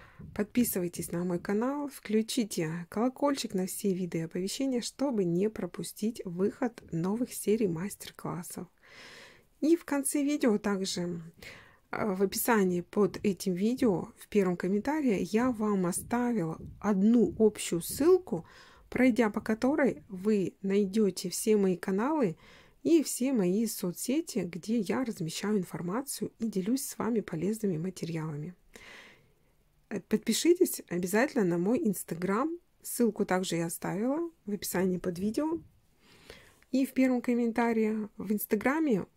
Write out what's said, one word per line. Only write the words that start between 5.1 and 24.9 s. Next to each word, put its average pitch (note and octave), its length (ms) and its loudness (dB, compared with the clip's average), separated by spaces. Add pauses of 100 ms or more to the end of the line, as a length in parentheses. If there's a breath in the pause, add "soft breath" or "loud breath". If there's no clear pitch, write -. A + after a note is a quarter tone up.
не F3 240 2
пропустить G#3 760 -6
выход G3+ 580 -2 (120)
новых G3 400 -2
серий G#3+ 340 0
мастер-классов. E3+ 1000 -8 (920 loud breath)
И E4 160 6
в - 80 2
конце C#4+ 400 0
видео C#4 340 2
также, F#3 640 -2 (680 loud breath)
э, G#3+ 240 -2
в G3 80 0
описании G3 560 2
под - 460 0
этим F#3+ 280 0
видео, G#3+ 640 0
в - 120 -20
первом F#3 260 2
комментарии, G#3 720 0
я B3 220 2
вам G#3 360 0
оставила A3 680 -2 (220)
одну G#3 580 4
общую G#3 440 2
ссылку, E4+ 640 2 (440 loud breath)
пройдя A#3+ 400 4
по G#3+ 120 -4
которой B3+ 680 2
вы G3 540 0
найдёте G3 680 2
все G#3+ 280 2
мои F#3+ 180 4
каналы G#3 640 0 (460 loud breath)
и D4+ 200 6
все - 280 -2
мои G#3 360 2
соцсети, A#3+ 720 -2
где F3+ 400 -2
я G#3 240 0